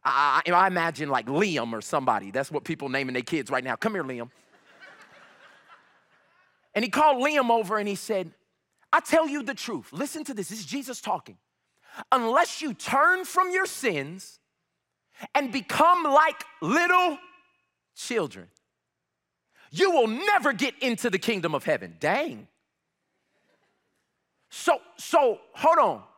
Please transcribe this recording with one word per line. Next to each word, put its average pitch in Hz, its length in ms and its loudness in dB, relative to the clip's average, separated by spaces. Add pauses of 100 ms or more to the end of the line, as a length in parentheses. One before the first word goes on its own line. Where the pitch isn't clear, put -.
I, 139 420 2
I, 170 60 -2
I 185 160 6
imagine, 165 420 -2
like, 120 160 0
Liam 139 460 -2
or 107 100 -8
somebody. 113 480 -2
That's 131 200 -4
what 151 140 -6
people 143 240 -8
naming 131 240 -4
their 127 100 -4
kids 131 280 -6
right 131 120 -2
now. 127 140 -4
"Come 220 180 -4
here, 165 100 -4
Liam." 120 260 -10 (2500)
And 214 100 0
he 214 60 -4
called 285 320 4
Liam 277 280 2
over 220 260 2
and 208 120 -2
he 196 80 -2
said, 190 360 -4 (600)
"I 220 80 4
tell 320 280 2
you 285 140 -6
the 247 120 -6
truth." 185 380 -10
Listen 285 320 -8
to 277 80 -10
this. 208 180 -8
This 220 100 -12
is 160 60 -14
Jesus 247 340 -10
talking. 143 380 -8 (760)
"Unless 254 480 2
you 285 140 -6
turn 349 500 2
from 359 260 0
your 381 140 0
sins 170 760 -6 (960)
and 277 160 0
become 320 540 2
like 302 400 4 (160)
little 349 580 2 (760)
children, 107 560 -6 (1200)
you 359 200 2
will 269 160 4
never 294 460 0
get 233 300 -2
into 247 260 -2
the 190 100 0
kingdom 170 360 -2
of 135 100 -4
heaven." 95 340 -2
Dang. 190 480 -2 (2000)
So, - 280 0 (200)
so 277 420 2 (140)
hold 330 240 4
on. 156 240 2 (160)